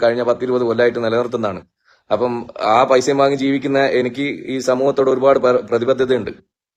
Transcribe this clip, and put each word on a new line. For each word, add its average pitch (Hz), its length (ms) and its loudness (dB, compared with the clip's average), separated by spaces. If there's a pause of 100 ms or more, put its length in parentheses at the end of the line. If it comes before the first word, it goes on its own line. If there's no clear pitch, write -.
കഴിഞ്ഞ 117 200 0
പത്തിരുപത് 123 400 0
കൊല്ലമായിട്ട് 120 420 0
നിലനിർത്തുന്നതാണ്. 113 560 -4 (520)
അപ്പം 120 200 -2 (400)
ആ 123 100 6
പൈസയും 131 340 2
വാങ്ങി 139 260 2
ജീവിക്കുന്ന 135 360 -2 (200)
എനിക്ക് 123 260 -4 (280)
ഈ - 60 -4
സമൂഹത്തോട് 131 540 0
ഒരുപാട് 135 260 4
പ്ര-, 123 300 2
പ്രതിബദ്ധതയുണ്ട്. 123 640 0 (460)